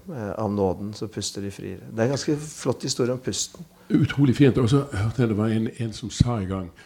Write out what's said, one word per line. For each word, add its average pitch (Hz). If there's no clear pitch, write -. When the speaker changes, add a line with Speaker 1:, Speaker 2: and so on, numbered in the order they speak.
Speaker 1:
eh, 117
av 110
nåden, 101
så 107
puster 101
de 98
friere. 98
Det 110
er 117
en 139
ganske 147
flott 151
historie 131
om 131
pusten. -
Speaker 2:
Utrolig 139
fint. 139
Og 120
så 139
hørte 110
jeg 117
det 101
var 110
en, 113
en 113
som 104
sa 120
en 95
gang, 92